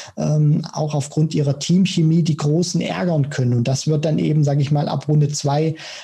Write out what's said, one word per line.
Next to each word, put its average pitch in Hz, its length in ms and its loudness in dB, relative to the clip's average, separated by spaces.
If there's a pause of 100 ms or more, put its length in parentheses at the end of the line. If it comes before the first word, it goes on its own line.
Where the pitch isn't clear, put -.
(180)
ähm, 151 440 2 (100)
auch 151 220 -4
aufgrund 156 400 -2
ihrer 143 260 0
Teamchemie 170 640 2
die 151 140 0
Großen 160 440 0
ärgern 170 480 -2
können. 123 240 0
Und 120 140 0
das 135 200 -2
wird 151 180 0
dann 160 140 0
eben, 156 240 2
sag 143 160 2
ich 139 120 -2
mal, 147 160 2
ab - 200 -4
Runde 151 220 4
zwei 147 460 -2 (280)